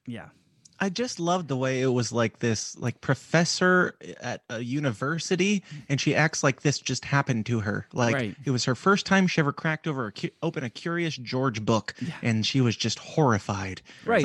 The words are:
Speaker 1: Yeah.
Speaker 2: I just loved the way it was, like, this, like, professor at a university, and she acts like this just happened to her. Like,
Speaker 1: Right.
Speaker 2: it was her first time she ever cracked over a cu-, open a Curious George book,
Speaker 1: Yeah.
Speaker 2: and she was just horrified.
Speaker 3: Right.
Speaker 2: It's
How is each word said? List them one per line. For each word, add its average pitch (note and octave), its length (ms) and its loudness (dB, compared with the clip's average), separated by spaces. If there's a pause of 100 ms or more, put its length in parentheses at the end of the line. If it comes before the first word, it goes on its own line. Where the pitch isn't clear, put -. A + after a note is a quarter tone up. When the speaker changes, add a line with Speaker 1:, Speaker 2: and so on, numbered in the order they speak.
Speaker 1:
Yeah. G#2 220 -10 (500)
Speaker 2:
I G3 120 0
just A#3+ 280 -4
loved E3+ 300 0
the C3+ 80 -2
way C3 240 0
it C3 60 2
was, B2 260 0
like, A#2 280 0
this, - 360 -2
like, - 240 -4
professor F3 920 2 (260)
at A#2+ 300 -6
a A#2 100 -6
university, D3+ 1040 0 (260)
and C#3 100 2
she - 160 2
acts - 300 2
like C3+ 160 2
this C#3+ 180 2
just - 280 -6
happened C3+ 400 0
to A#2+ 140 0
her. G2+ 340 -2
Like, A#2+ 200 2
Speaker 1:
Right. A#2 300 -4
Speaker 2:
it D3 60 -2
was B2 160 0
her B2+ 80 2
first G3 320 2
time F#3+ 200 4
she - 140 -2
ever C#3+ 140 2
cracked D#3 320 -6
over C3 220 -4
a G2 40 -12
cu-, - 160 -8 (140)
open D#3 220 -4
a A#2 40 -6
Curious E3+ 480 -6
George A#2+ 480 -2
book, A2 380 2
Speaker 1:
Yeah. F3 180 -6
Speaker 2:
and A2 240 0
she - 160 2
was A#2+ 160 4
just - 220 -4
horrified. G2+ 840 0 (240)
Speaker 3:
Right. A3+ 140 2
Speaker 2:
It's D3 60 4